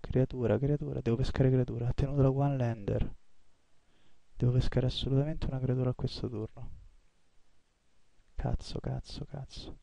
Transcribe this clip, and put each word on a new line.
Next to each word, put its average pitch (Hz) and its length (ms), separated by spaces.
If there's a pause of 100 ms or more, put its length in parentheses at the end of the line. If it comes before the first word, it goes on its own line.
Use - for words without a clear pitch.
Creatura, 123 580
creatura, 139 440
devo 117 140
pescare 131 340
creatura. 123 380
Ha 123 40
tenuto 139 300
la 135 80
one 139 260
lander. 113 580 (1200)
Devo 123 180
pescare 127 340
assolutamente 135 640
una 131 120
creatura 127 300
a 120 40
questo - 360
turno. 110 460 (1600)
Cazzo, - 400
cazzo, - 460
cazzo. - 580